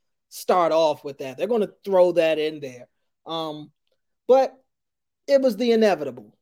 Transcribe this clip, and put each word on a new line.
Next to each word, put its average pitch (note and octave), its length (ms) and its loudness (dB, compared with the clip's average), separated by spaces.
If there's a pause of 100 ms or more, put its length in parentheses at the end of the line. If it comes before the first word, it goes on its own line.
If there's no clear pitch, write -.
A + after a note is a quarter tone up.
(280)
start F3 440 0
off D#3+ 320 0
with C#3 140 -14
that. C3 200 -12
They're F3 80 -4
gonna G#3+ 240 -2 (140)
throw F3+ 260 4
that D#3+ 300 0
in D#3 180 -6
there. B2 300 -18 (380)
Um, D3+ 440 -10 (560)
but C4 340 2 (680)
it C#4 120 4
was B3+ 160 0
the A#3+ 140 -2
inevitable, D3+ 720 0